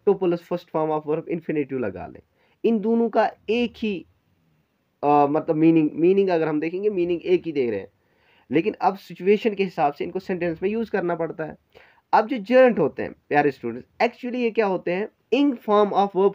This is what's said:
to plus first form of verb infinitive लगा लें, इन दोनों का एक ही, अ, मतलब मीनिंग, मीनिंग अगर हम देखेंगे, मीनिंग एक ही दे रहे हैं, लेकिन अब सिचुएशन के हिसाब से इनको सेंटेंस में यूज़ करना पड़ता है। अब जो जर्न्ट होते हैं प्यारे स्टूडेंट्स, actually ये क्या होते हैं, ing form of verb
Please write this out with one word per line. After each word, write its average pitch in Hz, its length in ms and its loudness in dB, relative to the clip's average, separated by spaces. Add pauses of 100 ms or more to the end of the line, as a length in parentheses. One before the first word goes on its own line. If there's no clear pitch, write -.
to 196 80 4
plus 175 220 0
first 175 260 -6 (100)
form 156 160 0
of 151 160 -4
verb 156 200 -4
infinitive 151 520 -4
लगा 92 280 -8
लें, 64 120 -20 (460)
इन 226 140 2
दोनों 226 300 0
का 220 220 0 (180)
एक 233 280 -2
ही, 202 280 -6 (1000)
अ, 143 260 6
मतलब 156 260 -2
मीनिंग, 160 380 4
मीनिंग 185 360 2
अगर 160 180 0
हम 151 120 -2
देखेंगे, 180 300 -4
मीनिंग 175 320 -2
एक 175 240 0
ही 165 60 -6
दे 127 200 -2
रहे 98 80 -4
हैं, 95 80 -12 (640)
लेकिन 170 300 0
अब 233 140 0
सिचुएशन 196 580 0
के 190 100 -4
हिसाब 160 300 -2
से 180 100 -10
इनको 175 160 -8
सेंटेंस 175 440 -6
में 190 60 -2
यूज़ 220 220 -4
करना 175 240 -2
पड़ता 160 280 -8
है। 160 120 -10 (580)
अब 214 140 4
जो 269 100 -6
जर्न्ट 240 420 4
होते 127 240 -2
हैं 76 120 -8 (140)
प्यारे 147 220 2
स्टूडेंट्स, 120 360 -10 (140)
actually 233 340 -4
ये 240 160 0
क्या 226 140 0
होते 175 260 -2
हैं, 196 180 -4 (240)
ing 277 240 2 (120)
form 208 240 4
of 196 220 2
verb 196 200 2